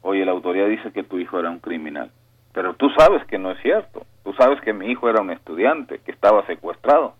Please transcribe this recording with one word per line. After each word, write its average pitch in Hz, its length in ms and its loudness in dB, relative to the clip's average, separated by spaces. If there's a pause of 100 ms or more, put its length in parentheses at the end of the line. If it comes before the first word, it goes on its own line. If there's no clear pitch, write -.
"Oye, 98 220 0
la 92 80 0
autoridad 92 360 -2
dice 110 240 -6
que 98 100 -8
tu 92 160 -8
hijo 90 220 -6
era 82 100 -4
un 85 80 -12
criminal, 76 520 -10 (420)
pero 90 220 -6
tú 139 160 0
sabes 165 340 6
que 101 140 -6
no 92 120 -6
es 92 120 -10
cierto, 196 440 -2 (180)
tú 98 100 -8
sabes 135 260 4
que 107 140 -4
mi 98 120 -10
hijo 123 220 -2
era 110 140 2
un 92 80 -6
estudiante, 117 720 -4
que - 80 -12
estaba 101 340 4
secuestrado, 127 720 0